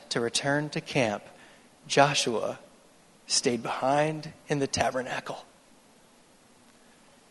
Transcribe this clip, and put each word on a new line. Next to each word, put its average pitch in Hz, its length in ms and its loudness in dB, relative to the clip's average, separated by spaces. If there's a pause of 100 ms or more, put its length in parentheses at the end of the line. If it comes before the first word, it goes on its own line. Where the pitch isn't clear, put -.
(100)
to 127 100 -2
return 143 500 -2
to 160 100 -6
camp, 110 420 0 (640)
Joshua 135 720 2 (680)
stayed 120 340 0
behind 151 720 0 (160)
in 147 100 0
the 139 80 0
tabernacle. - 760 -4 (1900)